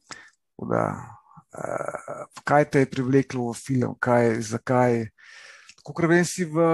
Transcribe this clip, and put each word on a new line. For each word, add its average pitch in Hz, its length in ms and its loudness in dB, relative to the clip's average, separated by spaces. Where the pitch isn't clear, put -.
Tako - 80 -6
da, 58 140 0
eh, - 680 -8
kaj 147 260 4
te 147 140 2
je 131 60 -6
privleklo 131 600 0
v 113 80 -8
film? 120 400 -2
Kaj, 120 480 2
zakaj? 117 640 0
Kakor 165 240 -4
vem, 170 180 4
si 180 220 -4
v 151 80 -8